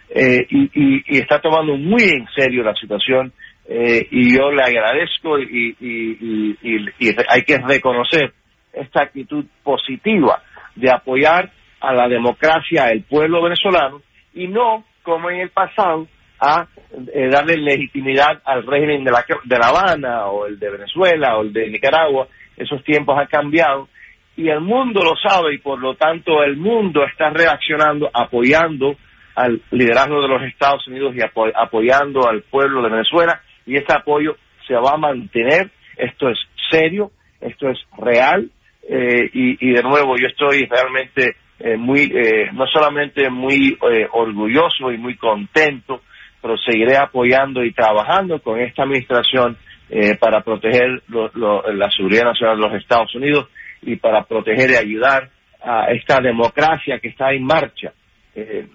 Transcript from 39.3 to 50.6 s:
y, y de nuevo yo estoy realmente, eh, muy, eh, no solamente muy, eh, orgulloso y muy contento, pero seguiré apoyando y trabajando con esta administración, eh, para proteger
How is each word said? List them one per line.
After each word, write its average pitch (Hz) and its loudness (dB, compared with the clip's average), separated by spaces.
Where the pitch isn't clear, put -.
y, 127 0
y 123 2
de 120 2
nuevo 135 2
yo 127 0
estoy 139 0
realmente, 127 -2
eh, 113 -2
muy, 131 0
eh, 110 0
no 131 -2
solamente 147 0
muy, 135 0
eh, 110 2
orgulloso 117 -2
y 113 -6
muy 120 -10
contento, 120 -2
pero 113 -4
seguiré 117 2
apoyando 131 0
y 113 -4
trabajando 139 0
con 113 -4
esta 123 -4
administración, 123 0
eh, 107 0
para 110 2
proteger 120 0